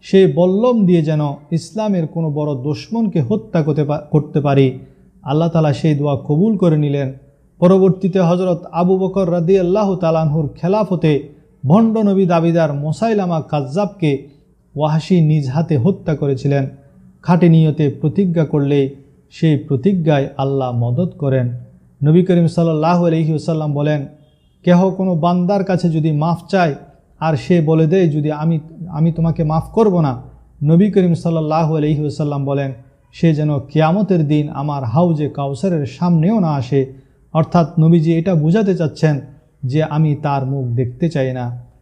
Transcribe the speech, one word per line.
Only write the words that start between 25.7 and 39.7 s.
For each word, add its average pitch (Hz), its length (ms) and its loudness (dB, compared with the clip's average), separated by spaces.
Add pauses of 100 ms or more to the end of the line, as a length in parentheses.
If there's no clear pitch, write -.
যদি 160 220 0
মাফ 160 380 -2
চায় 170 260 0 (440)
আর 156 160 0
সে 170 260 2
বলে 160 260 2
দেয়, 180 220 2
'যদি 151 220 -2
আমি, 156 280 -2 (280)
আমি 165 240 0
তোমাকে 165 320 -2
মাফ 156 200 -2
করব 208 360 2
না,' 127 220 -2 (420)
নবী 175 280 4
করিম 180 220 2
সাল্লাল্লাহু 160 600 -2
আলাইহি 151 240 0
ওয়াসাল্লাম 143 460 -4
বলেন, 139 260 -4 (420)
'সে 165 200 2
যেন 151 260 0
কিয়ামতের 165 680 0
দিন 147 220 0
আমার 143 340 -6
হাউজে 151 460 0
কাউসারের 143 560 -4
সামনেও 175 540 0
না 170 80 0
আসে।'" 139 380 0 (480)
অর্থাৎ 160 460 0
নবীজি 165 360 4
এটা 170 200 0
বুঝাতে 180 400 2
চাচ্ছেন 156 460 -2 (420)
যে 139 200 0